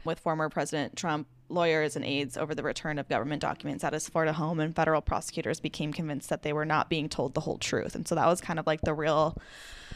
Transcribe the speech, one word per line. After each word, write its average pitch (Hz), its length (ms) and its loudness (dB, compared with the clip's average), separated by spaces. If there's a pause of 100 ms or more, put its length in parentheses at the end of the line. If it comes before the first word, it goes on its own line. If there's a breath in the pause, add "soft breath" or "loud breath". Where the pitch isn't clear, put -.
with 160 160 -2
former 156 300 0
President 147 480 -2
Trump 151 280 -2 (220)
lawyers 160 480 4
and 147 80 -2
aides 139 320 -2
over 151 180 -2
the 151 100 -4
return 147 360 -2
of 135 80 -6
government 139 340 0
documents - 420 -4
at 147 100 0
his 156 160 -4
Florida 160 240 2
home, 160 260 0
and 160 160 0
federal 160 240 4
prosecutors - 600 -2
became 151 340 -4
convinced 151 360 -4
that 147 120 0
they 151 100 -2
were 151 140 0
not 156 240 2
being 156 180 0
told 139 260 -2
the 151 80 0
whole - 160 -4
truth. - 380 -2
And - 120 -6
so 170 80 2
that 151 120 6
was 175 140 4
kind 165 180 -4
of, 151 80 0
like, 156 140 2
the 160 120 0
real 156 440 2 (580 loud breath)